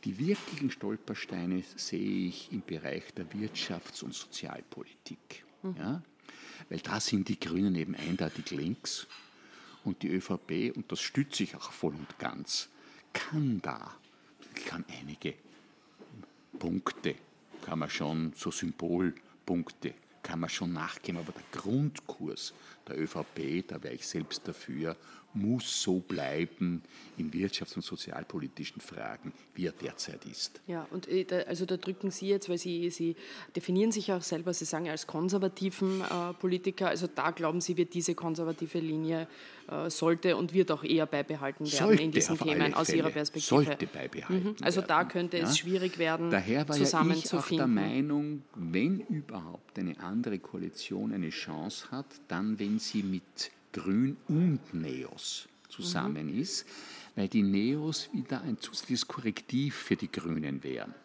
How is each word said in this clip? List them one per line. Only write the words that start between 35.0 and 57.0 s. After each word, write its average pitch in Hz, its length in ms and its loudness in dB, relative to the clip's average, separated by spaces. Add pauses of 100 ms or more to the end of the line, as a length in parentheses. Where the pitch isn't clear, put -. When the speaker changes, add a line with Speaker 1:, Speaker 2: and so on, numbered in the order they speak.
Speaker 2:
konservativen, 190 920 2
äh, 175 320 0
Politiker, 185 560 2
also 170 180 2
da 147 240 2
glauben 165 300 2
Sie, 170 160 0
wird 170 160 2
diese 175 220 2
konservative 165 680 -2
Linie, 160 480 0 (400)
äh, 156 220 -2
sollte 165 440 6
und 165 200 0
wird 185 180 8
auch 147 100 2
eher 160 220 6
beibehalten 143 640 -2
werden 147 100 2
Speaker 1:
Sollte 180 260 8
Speaker 2:
in 160 80 4
diesen 156 220 6
Speaker 1:
auf 160 60 2
Speaker 2:
Themen 151 240 4
Speaker 1:
alle 147 160 4
Speaker 2:
aus 160 100 4
Ihrer 160 200 6
Speaker 1:
Fälle. 156 40 0
Speaker 2:
Perspektive. 151 520 6
Speaker 1:
Sollte 143 220 0
beibehalten 185 640 -2
Speaker 2:
Mhm. 214 140 -2
Also 185 180 4
Speaker 1:
werden, 180 80 -4
Speaker 2:
da 165 160 6
könnte 175 320 0
es 170 140 4
Speaker 1:
ja. 147 60 6
Speaker 2:
schwierig 180 420 2
werden, 165 320 2
Speaker 1:
Daher 123 360 2
war 147 100 0
ja 143 60 6
ich 180 60 6
auch 160 160 6
der 165 160 6
Speaker 2:
zusammenzufinden. 147 540 2
Speaker 1:
Meinung, 143 680 2 (120)
wenn 104 460 2
überhaupt 107 800 -6
eine 90 220 -2
andere 101 380 -2
Koalition 98 760 -4
eine 90 160 0
Chance 80 640 -6
hat, 135 160 -8 (220)
dann 101 300 0
wenn 104 200 0
sie 107 240 0
mit - 480 -4 (200)
Grün 101 460 2 (120)
und 160 320 6 (120)
Neos 67 760 -6 (220)
zusammen 175 600 -2
Speaker 2:
Mhm. 95 120 0
Speaker 1:
ist, - 260 -2 (480)